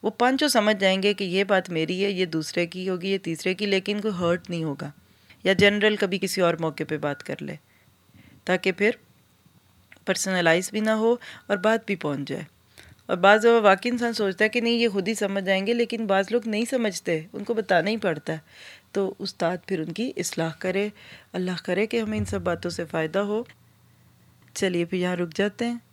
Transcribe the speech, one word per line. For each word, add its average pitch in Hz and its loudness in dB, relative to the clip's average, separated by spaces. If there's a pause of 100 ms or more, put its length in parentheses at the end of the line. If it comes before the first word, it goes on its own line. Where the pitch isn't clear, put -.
वो 208 0
पांचों 262 2
समझ 214 4
जाएंगे 190 2
कि 196 -4
ये 185 0
बात 190 2
मेरी 170 -2
है, 202 0
ये 185 0
दूसरे 160 -2
की 185 -8
होगी, 185 -4
ये 196 0
तीसरे 180 -4
की, 208 -4
लेकिन 202 -2
कोई 214 -2
hurt 175 -2
नहीं 170 -4
होगा। 147 -6 (520)
या 190 4
general 208 4
कभी 190 0
किसी 190 -2
और 170 4
मौके 160 -4
पे 151 -6
बात 147 -4
कर - -8
ले, 147 -10 (880)
ताकि 185 0
फिर 208 0 (1080)
personalize 185 2
भी 214 -2
ना 220 2
हो 226 2 (300)
और 202 2
बात 220 0
भी 202 -2
पहुंच 147 -4
जाए। 143 -8 (640)
और 185 2
बाज़ 202 8
दफ़ा 233 6
वाकई 202 6
इंसान 240 -2
सोचता 202 0
है 220 2
कि 233 0
नहीं, 233 2
ये 233 2
खुद 190 0
ही 220 0
समझ 196 -2
जाएंगे, 196 0
लेकिन 233 -2
बाज़ 196 2
लोग 233 0
नहीं 220 0
समझते, 185 -2
उनको 208 -6
बताना 190 2
ही 226 -2
पड़ता 165 -2
है। 160 -8 (520)
तो 196 -2
उस्ताद 180 -4
फिर 180 -2
उनकी 170 -6
इस्लाह 165 -4
करे, 196 -4 (420)
अल्लाह 180 -4
करे 190 -2
कि 233 -2
हमें 214 -2
इन 208 -2
सब 196 -4
बातों 175 -2
से 175 -6
फ़ायदा 160 -2
हो। 208 -2 (1080)
चलिए, 175 0
फिर 180 -4
यहाँ 180 0
रुक 175 -2
जाते 202 -2
हैं। 240 -6 (120)